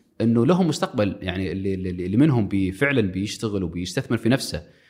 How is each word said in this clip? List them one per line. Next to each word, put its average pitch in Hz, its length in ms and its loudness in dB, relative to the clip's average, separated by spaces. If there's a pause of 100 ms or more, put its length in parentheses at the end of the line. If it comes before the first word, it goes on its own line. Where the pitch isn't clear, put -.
(220)
إنه 117 240 4
لهم 180 220 4
مستقبل، 120 540 0
يعني 92 300 -4
اللي، 95 220 -2
اللي، 92 160 -4
اللي 90 280 -2
منهم 127 300 4
بي-، 95 240 0
فعلًا 135 300 0
بيشتغل 101 640 -2
وبيستثمر 90 540 -4
في 113 120 0
نفسه - 340 -2 (260)